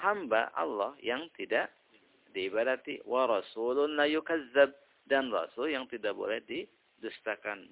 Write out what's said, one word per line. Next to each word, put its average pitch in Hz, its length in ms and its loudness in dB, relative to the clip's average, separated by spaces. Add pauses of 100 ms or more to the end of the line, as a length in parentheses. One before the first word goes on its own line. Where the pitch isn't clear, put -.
hamba 156 480 2
Allah 131 480 -2
yang 135 400 -4
tidak 107 320 -2 (640)
diibadati. 120 720 -2
Wa 123 160 2
rasulun 123 720 0
la 147 80 2
yukazzab, 143 720 4 (320)
dan 135 240 2
rasul 110 400 -2
yang 131 160 -4
tidak 107 320 -4
boleh 107 240 -4
didustakan. 104 1300 -10